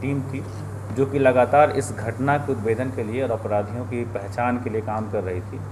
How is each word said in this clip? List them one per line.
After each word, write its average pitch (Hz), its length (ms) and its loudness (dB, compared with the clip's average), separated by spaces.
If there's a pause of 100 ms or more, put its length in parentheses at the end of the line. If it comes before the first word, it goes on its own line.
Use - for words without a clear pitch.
team 139 220 0
थी, - 200 -6 (520)
जो 135 100 4
कि 139 140 0
लगातार 131 520 6
इस - 200 -2
घटना 113 460 0
के 143 140 -2
उद्भेदन 113 400 0
के 120 120 -4
लिए 113 200 -2
और 123 80 0
अपराधियों 104 540 -2
की 120 260 -4
पहचान 107 520 -2
के - 60 -2
लिए 107 120 -2
काम 107 300 -4
कर 101 120 -2
रही 92 180 -4
थी। - 160 -10 (140)